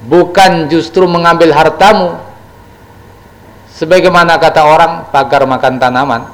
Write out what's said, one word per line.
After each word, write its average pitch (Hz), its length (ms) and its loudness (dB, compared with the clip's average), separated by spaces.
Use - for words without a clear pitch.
Bukan 175 640 2
justru 170 320 0
mengambil 170 480 0
hartamu. 175 640 0
Sebagaimana 170 640 0
kata 156 240 2
orang, 165 480 0
pagar 135 320 0
makan 131 320 -4
tanaman. 127 440 -2